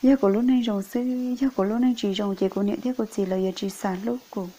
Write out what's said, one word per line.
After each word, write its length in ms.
Giờ 180
cô 80
lúc 160
này 220
rồng 160
sư, 580
giờ 160
cô 80
lúc 160
này 160
chỉ 180
rồng 220
chị 180
cô 80
nè 200
thiết 160
cô 60
chỉ 100
là 100
giờ 200
chỉ 140
xa 340
lúc 140
cô. 180